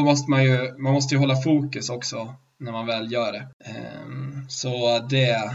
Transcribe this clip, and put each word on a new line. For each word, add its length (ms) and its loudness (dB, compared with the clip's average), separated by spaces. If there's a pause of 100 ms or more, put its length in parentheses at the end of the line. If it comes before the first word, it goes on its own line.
måste 280 4
man 140 4
ju, 340 2
man 160 0
måste 220 2
ju 40 4
hålla 220 4
fokus 480 0
också, 460 -8 (220)
när 140 -10
man 140 -6
väl 260 -4
gör 200 0
det. 160 -10 (180)
Ehm, 840 -12
så 500 0 (100)
det, 460 2